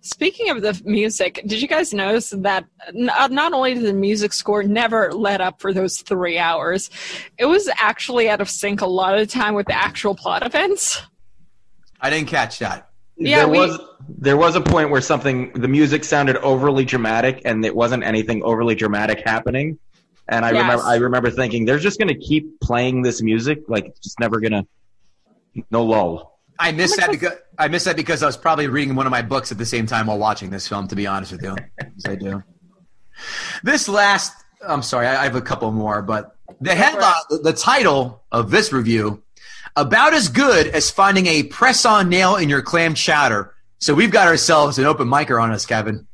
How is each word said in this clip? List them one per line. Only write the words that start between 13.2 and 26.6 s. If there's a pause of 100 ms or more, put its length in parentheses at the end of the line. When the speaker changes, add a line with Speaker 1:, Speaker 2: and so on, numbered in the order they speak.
Speaker 3:
There
Speaker 1:
we
Speaker 3:
was, (280)
there
was
a
point
where
something,
the
music
sounded
overly
dramatic,
and
it
wasn't
anything
overly
dramatic
happening. (520)
And
I
Speaker 1:
Yes.
Speaker 3:
remember,
I
remember
thinking,
"They're
just
gonna
keep
playing
this
music,
like,
it's
just
never
gonna, (1040)
no
lull." (220)